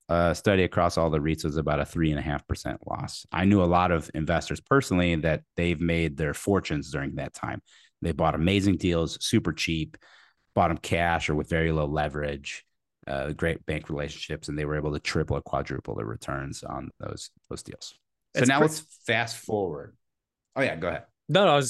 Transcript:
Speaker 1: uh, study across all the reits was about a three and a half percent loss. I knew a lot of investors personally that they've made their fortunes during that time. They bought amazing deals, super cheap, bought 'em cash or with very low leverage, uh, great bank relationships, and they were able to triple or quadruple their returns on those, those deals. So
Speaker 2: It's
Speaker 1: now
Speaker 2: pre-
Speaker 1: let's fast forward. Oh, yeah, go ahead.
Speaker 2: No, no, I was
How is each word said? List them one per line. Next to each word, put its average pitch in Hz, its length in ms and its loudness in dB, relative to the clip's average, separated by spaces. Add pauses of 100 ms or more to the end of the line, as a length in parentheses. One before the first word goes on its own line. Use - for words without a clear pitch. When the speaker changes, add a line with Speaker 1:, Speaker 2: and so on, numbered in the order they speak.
Speaker 1:
uh, 85 260 4
study 95 260 4
across 87 340 2
all 82 140 2
the 78 100 2
reits 78 240 0
was 76 140 -2
about 76 220 0
a 71 60 0
three 80 260 0
and 71 80 0
a - 20 -4
half 71 260 -6
percent - 380 -6
loss. - 460 -8
I 90 140 2
knew 101 180 8
a - 20 6
lot 87 240 4
of 82 240 0
investors 80 480 -2
personally 90 540 2
that 78 260 0 (140)
they've 85 260 0
made 82 340 0
their 73 200 -2
fortunes 85 560 -2
during 69 240 -6
that - 180 -8
time. - 300 -8 (400)
They 85 80 0
bought 78 240 2
amazing 95 420 4
deals, 82 480 0
super 101 280 2
cheap, 80 440 -4 (560)
bought 90 160 4
'em 82 80 0
cash 85 520 0
or 76 60 2
with 76 140 -2
very 82 220 2
low 76 160 2
leverage, 73 760 -4 (440)
uh, 69 240 -4
great 82 340 -2
bank 78 240 -6
relationships, 76 600 -8
and 73 80 -4
they 76 80 -2
were 76 120 -2
able 76 160 -2
to 73 60 -4
triple 78 380 -2
or 71 40 -4
quadruple - 540 -6
their 53 100 -6
returns 67 580 -8
on 67 260 -10 (100)
those, - 320 -12 (180)
those - 140 -10
deals. - 320 -16 (400)
So - 60 2
Speaker 2:
It's 123 60 6
Speaker 1:
now 139 120 4
Speaker 2:
pre- 156 80 6
Speaker 1:
let's 156 140 -2 (260)
fast 117 300 -2
forward. 90 600 -6 (580)
Oh, 135 60 0
yeah, 90 140 0
go 85 140 -4
ahead. 80 140 -6 (240)
Speaker 2:
No, 185 180 4
no, 156 80 6
I - 20 6
was 139 140 4